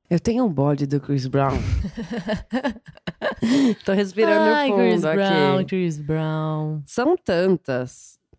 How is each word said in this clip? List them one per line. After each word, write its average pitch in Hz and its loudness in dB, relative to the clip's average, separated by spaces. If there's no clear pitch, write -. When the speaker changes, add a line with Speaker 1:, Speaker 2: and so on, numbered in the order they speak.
Speaker 1:
Eu 170 0
tenho 240 0
um 220 0
bode 143 0
do 139 -2
Chris 139 -2
Brown. 135 0
Speaker 2:
<laughs> 196 -4
Speaker 1:
Tô 196 0
respirando 226 2
Speaker 2:
Ai, 294 2
Speaker 1:
fundo - 2
Speaker 2:
Chris 175 4
Speaker 1:
aqui. 156 2
Speaker 2:
Brown, 143 2
Chris 175 -2
Brown. 156 -4
Speaker 1:
São 302 0
tantas. 170 -2